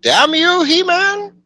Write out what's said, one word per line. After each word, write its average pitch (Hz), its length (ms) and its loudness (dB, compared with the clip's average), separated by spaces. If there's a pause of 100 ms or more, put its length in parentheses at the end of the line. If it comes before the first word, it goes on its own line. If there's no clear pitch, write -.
Damn 277 320 2
you, 339 300 0
He-Man! 370 840 -2